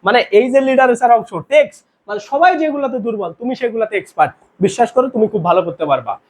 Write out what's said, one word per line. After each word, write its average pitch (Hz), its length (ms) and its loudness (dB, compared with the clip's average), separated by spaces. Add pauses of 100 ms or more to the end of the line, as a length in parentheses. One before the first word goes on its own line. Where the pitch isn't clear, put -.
মানে 220 140 2 (200)
এই 254 140 2
যে 269 140 4
লিটারেচার 254 500 2
অংশ, - 140 -4 (200)
টেক্সট, 294 300 0 (260)
মানে 208 120 -8 (100)
সবাই 330 220 4 (100)
যেগুলাতে 277 440 -4
দুর্বল 202 340 -6
তুমি 247 220 -6
সেগুলাতে 220 360 -4
এক্সপার্ট, - 340 -2 (340)
বিশ্বাস 214 300 0
করো 262 200 2
তুমি 220 180 2
খুব 202 160 -2
ভালো 180 180 2
করতে 160 240 -8
পারবা 113 220 -2 (160)